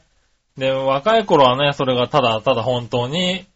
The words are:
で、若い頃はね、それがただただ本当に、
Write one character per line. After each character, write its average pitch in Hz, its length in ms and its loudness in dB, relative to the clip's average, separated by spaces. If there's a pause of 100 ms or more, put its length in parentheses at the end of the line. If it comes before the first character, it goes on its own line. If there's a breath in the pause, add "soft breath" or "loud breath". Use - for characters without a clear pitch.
(580)
で、 135 140 -2
若 135 460 0
い 214 80 0
頃 151 200 6
は 123 120 4
ね、 143 160 0
そ 139 120 -4
れ 127 100 0
が 123 120 0
た 147 140 0
だ 113 200 0
た 135 120 0
だ 117 80 0
本 120 260 -4
当 123 200 -4
に、 180 380 -6 (100)